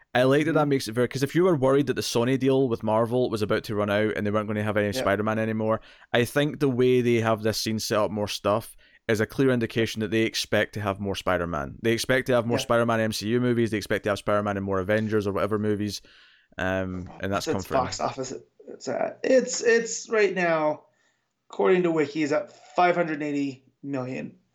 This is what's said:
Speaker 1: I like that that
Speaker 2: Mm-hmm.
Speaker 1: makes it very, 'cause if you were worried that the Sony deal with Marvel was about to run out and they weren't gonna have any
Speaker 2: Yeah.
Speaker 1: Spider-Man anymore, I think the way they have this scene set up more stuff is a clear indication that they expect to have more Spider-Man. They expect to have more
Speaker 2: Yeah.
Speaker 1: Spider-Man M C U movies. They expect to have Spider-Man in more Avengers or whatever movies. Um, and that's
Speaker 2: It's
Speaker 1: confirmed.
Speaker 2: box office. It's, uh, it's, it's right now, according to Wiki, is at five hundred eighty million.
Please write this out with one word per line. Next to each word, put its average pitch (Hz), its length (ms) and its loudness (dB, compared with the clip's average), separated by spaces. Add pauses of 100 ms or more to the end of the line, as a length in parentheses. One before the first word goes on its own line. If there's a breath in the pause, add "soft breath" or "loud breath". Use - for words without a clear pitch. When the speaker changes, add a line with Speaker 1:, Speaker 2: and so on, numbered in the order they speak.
(140)
Speaker 1:
I 123 100 4
like 143 220 4
that 160 60 0
that 156 100 2
Speaker 2:
Mm-hmm. 147 80 0
Speaker 1:
makes 135 180 0
it 113 40 -6
very, 120 160 2
'cause 127 140 -6
if - 120 -2
you 170 100 4
were 185 100 4
worried 135 320 2
that 127 80 2
the - 80 4
Sony 123 360 2
deal 135 300 4
with 113 140 -2
Marvel 113 480 2
was 107 120 -2
about 107 220 0
to 113 100 -6
run 104 160 0
out 107 260 2
and 101 100 -2
they 104 40 0
weren't 104 180 0
gonna 107 140 -2
have 104 140 -2
any 104 100 2
Speaker 2:
Yeah. 101 160 -2
Speaker 1:
Spider-Man 104 360 0
anymore, 110 420 -2 (320 loud breath)
I 120 120 2
think 143 360 0
the 143 80 2
way 127 320 4
they 120 200 2
have 113 220 0
this 110 180 -2
scene 110 180 -4
set 107 200 -2
up 101 120 0
more 104 180 -4
stuff - 480 -2 (300 soft breath)
is 110 140 0
a 110 60 0
clear 135 240 0
indication 113 500 0
that 107 100 -4
they 113 120 2
expect - 520 -2
to 110 60 -6
have 101 200 -4
more 98 160 -4
Spider-Man. 85 640 -4
They 113 100 2
expect 127 360 0
to 127 60 2
have 117 120 2
more 117 120 0
Speaker 2:
Yeah. - 60 -4
Speaker 1:
Spider-Man 117 360 2
M 110 120 0
C 104 160 -6
U 120 120 2
movies. 120 300 2
They 110 60 0
expect 98 280 -4
to 107 60 0
have 98 80 0
Spider-Man 104 380 0
in 98 60 -4
more 98 180 -2
Avengers 107 460 0
or 101 60 0
whatever 101 260 0
movies. 104 420 -2 (580 soft breath)
Um, 92 500 -4 (120)
and 98 120 -4
that's 98 140 -2
Speaker 2:
It's 160 80 -2
Speaker 1:
confirmed. 107 320 -2
Speaker 2:
box - 140 -8
office. 131 320 -6 (360)
It's, - 200 -12
uh, 50 340 -4
it's, - 400 2
it's 233 480 0
right 208 240 2
now, 160 480 0 (680)
according 190 340 4
to 170 60 2
Wiki, 160 320 0
is 143 100 0
at 151 200 -2 (240)
five 180 180 4
hundred 156 280 -2
eighty 143 420 -4 (180)
million. 135 540 -8 (180)